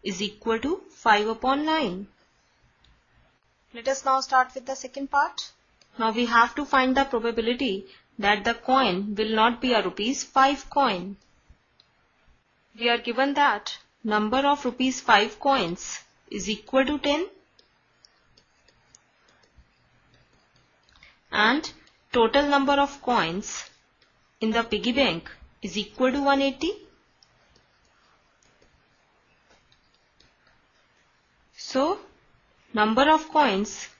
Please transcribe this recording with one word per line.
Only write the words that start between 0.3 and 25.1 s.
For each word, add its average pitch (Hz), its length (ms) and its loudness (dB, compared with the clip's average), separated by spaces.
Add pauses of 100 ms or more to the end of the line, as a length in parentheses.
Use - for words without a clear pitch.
to 285 220 -4 (100)
five 208 360 2
upon 262 380 -2
nine. 226 420 -4 (1700)
Let 233 140 -8
us 269 180 -2
now 262 140 2
start 262 340 2
with 247 140 -12
the 269 80 -6
second 269 340 -10
part. - 420 -2 (460)
Now 226 140 0
we 233 160 0
have 233 280 4
to 294 100 -6
find 262 300 2
the 269 100 2
probability 233 840 -2 (320)
that 202 240 2
the 233 100 0
coin 214 640 0
will 220 180 -2
not 226 260 2
be 254 140 0
a 214 80 2
rupees 208 420 -4
five 269 460 2
coin. 202 480 0 (1600)
We 233 100 0
are 233 100 0
given 247 340 -2
that 277 420 0 (280)
number 214 340 0
of 285 280 2
rupees 254 360 -2
five 214 380 4
coins 214 600 -2 (300)
is 196 180 -8
equal 254 380 0
to 294 140 -4
ten 294 260 -2 (4000)
and 240 400 0 (400)
total 254 360 4
number 277 260 2
of 277 280 0
coins 196 680 -4 (720)
in 220 120 0
the 233 100 0
piggy 226 300 -2
bank 226 400 0 (320)